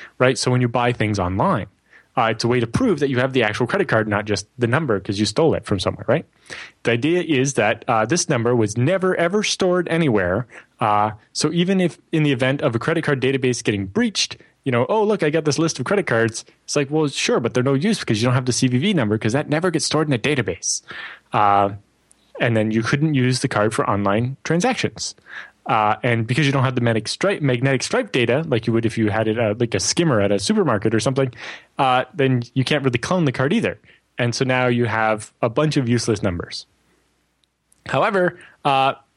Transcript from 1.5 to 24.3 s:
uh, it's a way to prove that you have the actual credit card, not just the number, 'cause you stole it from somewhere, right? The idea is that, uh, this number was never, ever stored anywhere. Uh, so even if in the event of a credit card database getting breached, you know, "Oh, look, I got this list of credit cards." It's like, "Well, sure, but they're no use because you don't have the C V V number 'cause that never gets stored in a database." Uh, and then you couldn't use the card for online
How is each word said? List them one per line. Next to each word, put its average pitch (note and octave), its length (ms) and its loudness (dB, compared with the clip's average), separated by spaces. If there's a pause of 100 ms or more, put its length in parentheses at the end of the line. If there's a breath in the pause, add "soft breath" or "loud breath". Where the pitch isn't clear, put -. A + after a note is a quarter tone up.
uh, A#2+ 160 2
it's A2+ 120 -4
a A#2+ 40 0
way B2 120 2
to A#2 80 -2
prove F#3+ 320 0
that C#3+ 100 0
you B2 100 0
have C3 140 0
the B2+ 80 2
actual G#2+ 240 0
credit G3 220 0
card, A2 200 0
not G2+ 180 0
just G#2 200 -4 (140)
the A#2+ 80 2
number, A#2+ 320 0
'cause G2 200 -6
you G#2+ 60 2
stole C#3+ 300 2
it - 100 -6
from G2+ 140 -2
somewhere, F2+ 280 -4
right? B2+ 180 0 (580 loud breath)
The A#2+ 80 0
idea D3+ 320 0
is C3+ 320 0
that, A2 320 0
uh, A2 180 2
this D#3+ 240 -2
number B2 260 0
was G#2+ 220 0
never, F3+ 380 0
ever F3 280 0
stored F3+ 460 0
anywhere. A2+ 560 0 (340 loud breath)
Uh, G#2+ 320 2 (220 soft breath)
so D#3 180 -2
even F3 300 0
if C3+ 160 -2 (140)
in D#3 120 2
the D3 80 2
event C3 300 0
of A#2 140 0
a A#2 40 -2
credit E3 240 0
card C#3 180 0
database B2+ 420 0
getting G2+ 240 -2
breached, A3 500 -2 (260 soft breath)
you C#3 80 -2
know, A#2+ 180 2
"Oh, A3 140 2
look, G3+ 200 0
I D3+ 80 2
got D3+ 140 0
this C#3+ 120 0
list D#3+ 220 -2
of B2+ 60 -6
credit F#3+ 200 0
cards." A2+ 400 0 (200 soft breath)
It's - 100 -8
like, C#3+ 160 0
"Well, D#3 160 2
sure, A3+ 320 0
but A3+ 160 -2
they're B2+ 80 2
no C#3 100 2
use F3+ 280 0
because G#2+ 200 -2
you A#2+ 60 2
don't B2+ 80 4
have C3 100 0
the B2+ 80 0
C C3 140 2
V B2 100 2
V G3 160 2
number A2 240 2
'cause G#2+ 160 -2
that C#3+ 160 -2
never E3 220 0
gets D#3+ 140 -2
stored D#3 220 0
in D3 60 0
a A#2+ 60 0
database." G#2 640 -4 (500 loud breath)
Uh, G2+ 360 4 (680)
and A#2+ 160 0
then A2 140 2
you A2 140 0
couldn't D3 320 0
use B2+ 240 2
the - 80 -2
card G#2+ 260 0
for - 160 -2
online G#2 540 0